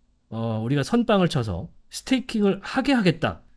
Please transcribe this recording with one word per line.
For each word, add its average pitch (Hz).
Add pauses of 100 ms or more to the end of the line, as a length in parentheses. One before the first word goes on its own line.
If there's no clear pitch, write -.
(300)
어, 113
우리가 143
선빵을 214
쳐서 110 (220)
스테이킹을 208
하게 269
하겠다." 175 (160)